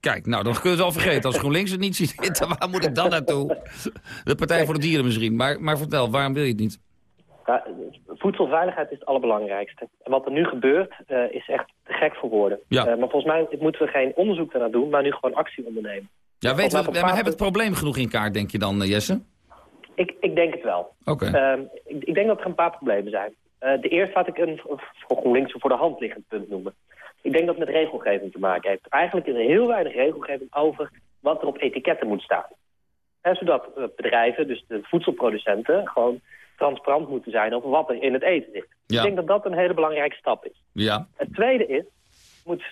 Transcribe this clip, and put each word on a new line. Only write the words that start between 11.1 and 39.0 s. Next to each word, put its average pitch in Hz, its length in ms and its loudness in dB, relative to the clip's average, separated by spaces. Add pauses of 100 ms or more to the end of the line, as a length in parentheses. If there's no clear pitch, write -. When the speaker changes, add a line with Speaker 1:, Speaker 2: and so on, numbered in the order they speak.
Speaker 2:
is - 140 -10
echt - 180 -2 (180)
te - 80 -10
gek - 220 0
voor - 160 -8
woorden. 101 280 2 (100)
Speaker 1:
Ja. 123 180 2
Speaker 2:
Eh, 117 120 2
maar 123 100 0
volgens 139 160 2
mij 156 220 2 (140)
moeten 156 220 2
we 151 60 2
geen 131 260 2
onderzoek 175 380 0
daarna 120 160 0
doen, 120 200 2
maar 147 140 2
nu 139 100 2
gewoon 127 240 -2
actie - 300 -4
ondernemen. 107 420 -10 (300)
Speaker 1:
Ja, 117 100 -2
Speaker 2:
Volgens 143 140 2
Speaker 1:
weten - 100 2
Speaker 2:
mij 151 100 2
Speaker 1:
we, 160 60 -2
Speaker 2:
op 147 60 -6
een 170 60 2
Speaker 1:
maar - 100 2
Speaker 2:
paar 185 40 2
Speaker 1:
hebben 190 240 0
we - 60 -2
het 196 80 0
probleem 208 220 0
genoeg 147 220 -2
in 127 120 0
kaart, 107 260 0
denk 101 160 -2
je 107 80 -4
dan, 101 240 0
eh, 98 60 2
Jesse? 107 320 2 (720)
Speaker 2:
Ik, 175 260 -2
ik 190 140 0
denk 170 200 4
het - 80 -10
wel. 87 320 -4 (100)
Speaker 1:
Oké. - 220 0
Speaker 2:
Ehm, 135 340 2 (240)
ik, 143 200 -10
ik 165 100 -2
denk 202 120 4
dat 208 140 2
er - 60 -6
een 180 80 -4
paar 170 220 2
problemen 104 340 -2
zijn. 104 240 -4 (240)
Eh, 131 220 2
de - 80 -2
eerste 185 260 0
laat 180 140 2
ik 170 100 -8
een 160 180 0 (100)
v-, 139 160 -8 (240)
voor 123 100 0
GroenLinks 127 380 2
een 123 60 -14
voor 139 100 0
de 123 60 4
hand 151 240 0
liggend 107 280 -10
punt 101 200 -8
noemen. 95 260 -8 (520)
Ik 139 60 -2
denk 165 140 4
dat 170 100 0
het 170 100 -4
met - 80 -4
regelgeving 107 580 0
te 90 60 -16
maken 92 320 0
heeft. - 180 -4
Eigenlijk 170 380 0
is 135 80 -2
er 120 60 0
heel 170 260 6
weinig 190 280 0
regelgeving 135 600 -2
over 147 360 0 (300)
wat 156 220 0
er - 60 -2
op 139 120 -6
etiketten 131 480 -2
moet 101 140 -2
staan. 87 220 -2 (760)
Hè, 185 140 4
zodat, 175 300 0 (120)
eh, 135 80 -4 (120)
bedrijven, 117 500 2
dus - 220 -6
de 110 140 -6
voedselproducenten, 123 1080 0
gewoon 123 320 0 (360)
transparant 143 520 0
moeten 127 220 -6
zijn 110 240 0
over 123 160 -4
wat 151 200 2
er 117 120 -2
in 135 100 2
het 131 100 0
eten 151 300 0
zit. - 140 -10 (200)
Speaker 1:
Ja. 208 100 -2
Speaker 2:
Ik 117 80 2